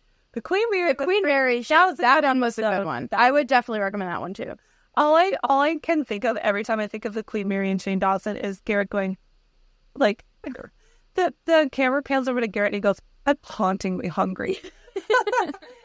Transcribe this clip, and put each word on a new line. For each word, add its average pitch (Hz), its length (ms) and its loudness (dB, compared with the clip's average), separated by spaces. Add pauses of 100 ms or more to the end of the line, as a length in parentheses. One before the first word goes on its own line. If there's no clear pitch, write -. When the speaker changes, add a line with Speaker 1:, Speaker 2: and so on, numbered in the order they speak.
(320)
Speaker 1:
The 233 80 -8
Queen 392 300 0
Mary, 349 240 0
Speaker 2:
The 277 100 -4
Queen 392 180 0
Mary 262 400 0
ship, - 140 -12
Speaker 1:
that 339 100 6
was 320 120 -4
a 349 40 -2
Speaker 2:
that 262 200 6
Speaker 1:
good 285 40 0
Speaker 2:
one 262 140 2
was 233 180 -2
a 220 40 -4
good 220 60 0
Speaker 1:
episode. 196 180 0
Speaker 2:
one. 127 260 -6
I 233 180 6
would 285 160 2
definitely 240 340 0
recommend 196 300 -4
that 170 100 -6
one, 180 140 -8
too. - 200 -10 (420)
Speaker 1:
All 302 200 4
I, 370 160 4 (100)
all 277 180 2
I 311 180 2
can 311 260 0
think 208 200 -6
of 226 120 0
every 202 260 0
time 220 160 -2
I 214 80 -2
think 214 180 -10
of 208 100 -6
the 220 100 -6
Queen 202 240 -4
Mary 196 220 0
and 190 120 -2
Shane 190 160 -2
Dawson 196 380 0
is 196 280 -6
Garrett 202 260 0
going, 190 260 -2 (800)
like, 233 280 0 (880)
the, 359 200 0 (120)
the 311 260 4
camera 269 300 0
pans 269 260 -2
over 247 120 -2
to 233 60 0
Garrett 202 220 -2
and 202 80 -2
he 202 40 -4
goes, 196 200 2 (260)
"I'm 285 160 4
hauntingly 185 680 -2
hungry." 185 500 -4 (360)
<laughs> 415 580 0 (320)